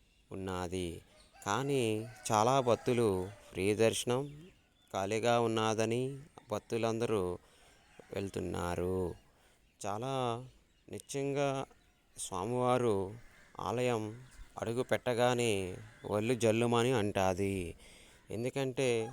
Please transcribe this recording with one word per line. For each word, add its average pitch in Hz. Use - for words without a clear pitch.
ఉన్నది. 92
కానీ 131
చాలా 113
భక్తులు 117
ఫ్రీ 92
దర్శనం 113
ఖాళీగా 107
ఉన్నదని 110
భక్తులందరూ 113
వెళ్తున్నారు. 90
చాలా 135
నిత్యంగా 139
స్వామివారు 120
ఆలయం 117
అడుగు 117
పెట్టగానే 120
ఒళ్ళు 107
జల్లుమని 117
అంటాది, 98
ఎందుకంటే 127